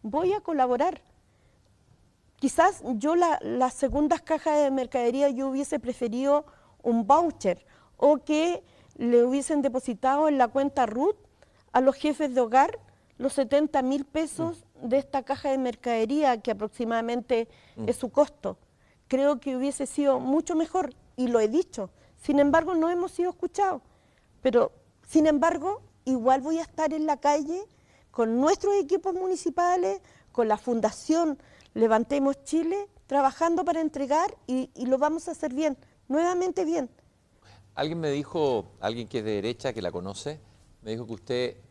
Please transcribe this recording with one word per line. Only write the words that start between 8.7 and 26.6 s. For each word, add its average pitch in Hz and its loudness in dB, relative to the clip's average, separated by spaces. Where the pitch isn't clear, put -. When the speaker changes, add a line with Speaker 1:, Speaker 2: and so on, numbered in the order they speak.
Speaker 1:
le 240 4
hubiesen 277 0
depositado 262 0
en 285 2
la 247 4
cuenta 277 0
rut 262 -2
a 247 2
los 262 2
jefes 294 -2
de 262 2
hogar 262 2
los 262 -2
setenta 277 0
mil 269 -2
pesos 330 -6
Speaker 2:
Mm. 254 -8
Speaker 1:
de 240 2
esta 269 -2
caja 277 -4
de 269 0
mercadería 240 0
que 226 -4
aproximadamente 226 -2
Speaker 2:
Mm. 220 -4
Speaker 1:
es 226 0
su 254 -6
costo. 202 0
Creo 269 2
que 262 -6
hubiese 269 -4
sido 269 0
mucho 294 0
mejor 320 -2
y 254 -2
lo 233 2
he 214 4
dicho. 233 -2
Sin 285 0
embargo, 311 4
no 320 0
hemos 359 -4
sido 349 -2
escuchados. 339 -4
Pero, 240 2
sin 311 4
embargo, 330 0
igual 262 2
voy 320 -4